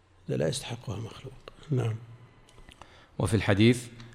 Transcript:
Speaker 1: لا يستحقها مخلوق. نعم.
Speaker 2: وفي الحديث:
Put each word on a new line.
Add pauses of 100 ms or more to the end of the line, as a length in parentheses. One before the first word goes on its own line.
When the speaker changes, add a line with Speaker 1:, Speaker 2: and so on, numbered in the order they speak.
(280)
Speaker 1:
لا
يستحقها
مخلوق. (380)
نعم. (1200)
Speaker 2:
وفي
الحديث: (280)